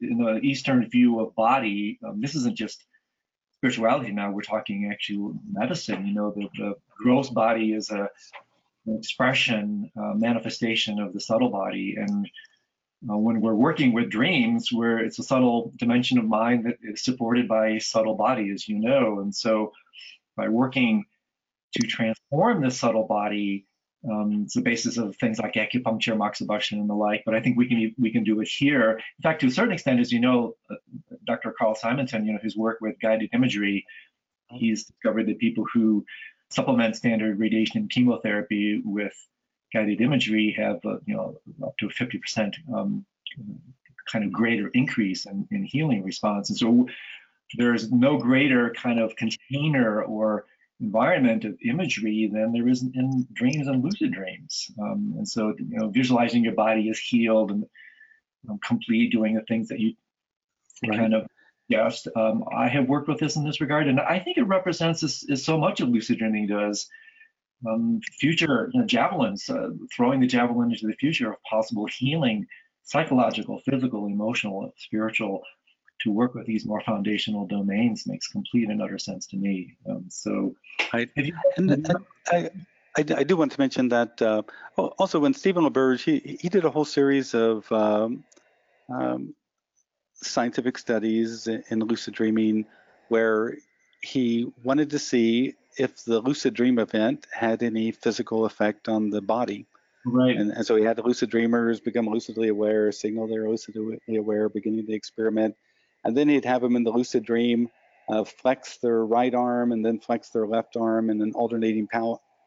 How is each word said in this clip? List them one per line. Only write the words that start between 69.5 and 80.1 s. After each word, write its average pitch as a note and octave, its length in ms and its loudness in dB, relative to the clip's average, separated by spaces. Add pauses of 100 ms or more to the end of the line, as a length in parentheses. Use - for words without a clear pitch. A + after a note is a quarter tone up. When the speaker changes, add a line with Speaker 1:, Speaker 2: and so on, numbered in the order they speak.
Speaker 1:
throwing B3 260 2
the B3+ 60 6
javelin A#2+ 460 2
into A2 160 -4
the G#2+ 60 -2
future C3+ 380 -2
of - 120 -16
possible A2 420 -2
healing, B2 600 0 (360)
psychological, A2+ 800 0
physical, B2 460 -2
emotional, G#2 720 -4
spiritual, A2 640 -4 (580)
to A2+ 100 -2
work A#2 240 0
with A2+ 100 -10
these A2 220 -2
more G#2+ 160 -4
foundational G#2 640 -2
domains G2+ 600 0
makes G2 220 -8
complete G#2+ 400 -2
and G#2+ 140 -2
utter G2 160 -6
sense F#2+ 300 -10
to G2 80 -10
me. F#2+ 400 -4 (120)
Um, G2 200 -6
so G2+ 460 -4 (380)